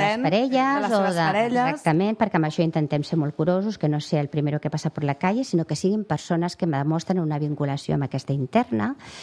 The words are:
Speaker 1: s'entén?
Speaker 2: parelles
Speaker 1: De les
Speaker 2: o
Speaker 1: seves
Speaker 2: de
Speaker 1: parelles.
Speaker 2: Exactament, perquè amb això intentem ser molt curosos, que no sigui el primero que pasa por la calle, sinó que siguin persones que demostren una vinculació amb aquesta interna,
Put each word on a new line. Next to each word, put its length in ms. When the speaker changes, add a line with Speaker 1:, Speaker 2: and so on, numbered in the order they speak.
Speaker 1:
s'entén? 240
Speaker 2:
parelles 480
Speaker 1:
De 80
les 100
Speaker 2:
o 60
Speaker 1:
seves 180
Speaker 2:
de 60
Speaker 1:
parelles. 480
Speaker 2:
Exactament, 500
perquè 160
amb 140
això 160
intentem 420
ser 140
molt 160
curosos, 420
que 80
no 160
sigui 160
el 80
primero 320
que 140
pasa 180
por 160
la 60
calle, 340
sinó 160
que 160
siguin 240
persones 560
que 60
demostren 580
una 160
vinculació 560
amb 140
aquesta 260
interna, 600